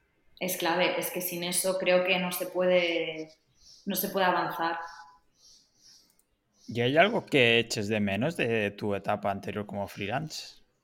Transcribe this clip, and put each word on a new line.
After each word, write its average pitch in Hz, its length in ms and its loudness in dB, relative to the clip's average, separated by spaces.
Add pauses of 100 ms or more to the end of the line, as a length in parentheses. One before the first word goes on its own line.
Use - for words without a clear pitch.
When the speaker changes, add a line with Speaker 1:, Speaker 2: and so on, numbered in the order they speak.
(400)
Speaker 1:
es 185 180 -4
clave, 175 400 0
es 165 140 -4
que 180 100 -6
sin 175 220 -6
eso 185 340 0
creo 180 260 4
que 185 140 2
no 180 140 -2
se 180 160 -4
puede, 170 840 0 (560)
no 196 100 -4
se 185 140 -2
puede 190 160 2
avanzar. 170 520 0 (1900)
Speaker 2:
¿Y 117 140 -2
hay 131 160 2
algo 196 280 4
que 117 340 6
eches 113 280 -2
de 107 120 0
menos 104 380 0
de 113 340 0
tu 101 220 -4
etapa 101 380 -2
anterior 101 340 -6
como 101 220 -6
freelance? 123 680 -8 (260)